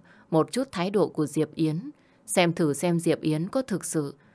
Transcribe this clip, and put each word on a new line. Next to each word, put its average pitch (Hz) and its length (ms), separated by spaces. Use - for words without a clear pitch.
một 156 200
chút 262 200
thái 185 180
độ 190 180
của - 180
Diệp 151 300
Yến, 165 340
xem 175 280
thử 165 200
xem 170 260
Diệp 160 220
Yến 156 260
có 262 140
thực 196 240
sự 143 300